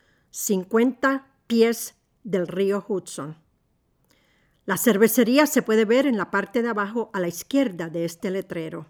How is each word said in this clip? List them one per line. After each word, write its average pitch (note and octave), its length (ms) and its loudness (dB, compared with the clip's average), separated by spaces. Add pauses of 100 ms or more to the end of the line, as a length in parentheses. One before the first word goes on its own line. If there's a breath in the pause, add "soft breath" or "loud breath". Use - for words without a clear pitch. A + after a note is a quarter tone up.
(320)
cincuenta A#3+ 960 0 (180)
pies A3+ 480 2 (280)
del F3+ 260 -2
río G3 380 -2
Hudson. E3 520 -8 (1300)
La G3 120 -2
cervecería A#3 680 4
se C4+ 140 0
puede A3 240 2
ver B3 200 2
en A#3+ 120 0
la F#3 120 -4
parte G3 320 -2
de A#3 60 -2
abajo A3 460 -4
a G3 80 -2
la F3 80 -2
izquierda F3 600 -2
de E3+ 140 -4
este E3+ 260 -6
letrero. E3+ 600 -8